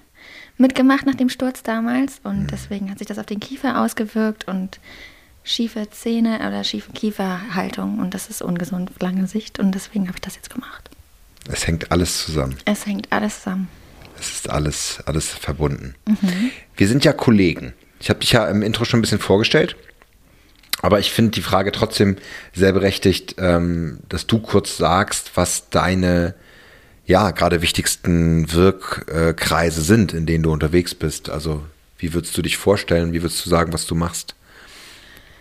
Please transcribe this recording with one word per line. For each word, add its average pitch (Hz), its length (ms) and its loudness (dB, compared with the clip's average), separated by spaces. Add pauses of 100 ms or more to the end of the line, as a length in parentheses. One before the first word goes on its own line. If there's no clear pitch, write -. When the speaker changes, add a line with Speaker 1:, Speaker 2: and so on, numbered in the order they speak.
(580)
Speaker 1:
mitgemacht 262 480 4
nach 269 100 2
dem 254 140 0
Sturz 262 340 -6
damals 233 600 -2
und 202 200 -2
Speaker 2:
Mhm. 202 40 -4
Speaker 1:
deswegen 196 440 -8
hat 196 80 -12
sich 202 80 -12
das 208 120 -8
auf 214 60 -10
den 208 140 -6
Kiefer 254 420 -4
ausgewirkt 220 640 -2
und 190 320 -6 (640)
schiefe 220 460 -4
Zähne 226 580 0
oder 202 180 -4
schiefe - 260 -8
Kieferhaltung 190 1080 -4
und 185 140 -4
das 190 160 -10
ist - 120 -10
ungesund 180 500 -4
auf - 100 -10
lange 185 260 0
Sicht - 320 -8
und 196 140 2
deswegen 196 360 -4
hab 185 60 -8
ich - 60 -12
das - 140 -12
jetzt - 140 -20
gemacht. - 400 -18 (600)
Speaker 2:
Es - 160 -6
hängt 80 260 -2
alles 87 340 0
zusammen. 67 400 -2
Speaker 1:
Es 208 200 -2
hängt 202 260 -6
alles 214 320 -2
zusammen. 190 260 -4 (500)
Speaker 2:
Es - 120 -10
ist - 180 -8
alles, - 560 -2
alles 76 240 -2
verbunden. - 680 -4 (120)
Speaker 1:
Mhm. 202 440 0 (240)
Speaker 2:
Wir - 140 4
sind 135 160 2
ja 143 80 6
Kollegen. 92 600 2 (280)
Ich - 80 -8
hab - 100 2
dich - 140 0
ja 110 160 4
im 104 120 2
Intro 113 240 0
schon 120 140 2
ein - 20 4
bisschen 107 180 0
vorgestellt, 117 580 2 (1040)
aber 95 180 6
ich - 120 -2
find 113 260 2
die 95 40 -4
Frage 98 300 2
trotzdem 101 460 2 (360)
sehr 92 200 4
berechtigt, 95 640 2
ähm, 85 600 0 (100)
dass - 180 -6
du 113 120 2
kurz - 380 0
sagst, 87 580 0
was - 340 -2
deine, 87 640 2 (720)
ja, 92 260 4
gerade 87 300 2
wichtigsten 82 920 2
Wirkkreise 82 1300 2
sind, 98 320 4
in 82 120 -2
denen 80 180 2
du 80 80 4
unterwegs 78 440 2
bist. - 340 -6
Also 76 340 -6 (340)
wie 82 160 -6
würdest 85 240 -4
du 92 40 -2
dich 82 160 -2
vorstellen, 85 560 2
wie 82 100 0
würdest 82 220 -4
du - 40 -6
sagen, 85 240 2
was 82 140 -4
du 85 80 -2
machst? - 400 -4 (1040)